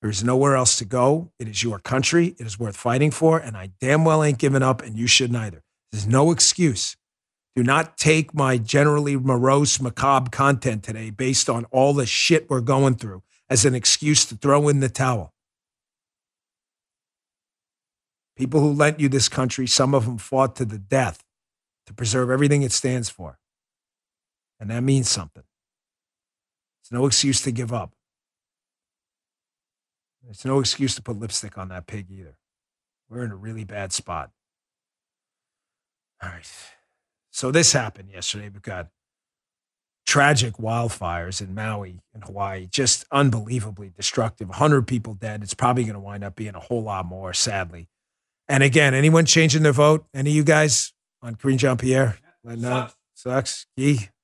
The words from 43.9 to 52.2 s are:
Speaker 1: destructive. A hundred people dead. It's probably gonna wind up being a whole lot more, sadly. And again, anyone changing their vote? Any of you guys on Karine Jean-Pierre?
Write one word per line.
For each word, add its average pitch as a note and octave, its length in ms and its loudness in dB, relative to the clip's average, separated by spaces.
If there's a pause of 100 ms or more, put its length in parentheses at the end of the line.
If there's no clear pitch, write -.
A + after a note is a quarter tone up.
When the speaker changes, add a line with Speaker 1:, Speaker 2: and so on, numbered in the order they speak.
Speaker 1:
destructive. G#2 540 -6
A F#2+ 40 -14
hundred C#3+ 320 4
people A2+ 280 -6
dead. G#2+ 280 -10
It's G2 120 -10
probably B2 300 0
gonna G#2 160 -10
wind G2+ 240 -14
up G2 100 -12
being G#2 200 -12
a F2 60 -14
whole A#2+ 220 -6
lot G2 240 -6
more, F#2 280 -12
sadly. F2+ 540 -6 (600)
And C#3 140 2
again, C#3 320 4
anyone D#3 320 6
changing D#3+ 380 4
their D3 80 6
vote? D3 420 4
Any C#3 160 -2
of D3+ 60 2
you D3+ 80 2
guys D3+ 480 2 (280)
on A#2+ 140 -12
Karine C3 240 -2
Jean-Pierre? B2+ 600 0 (260)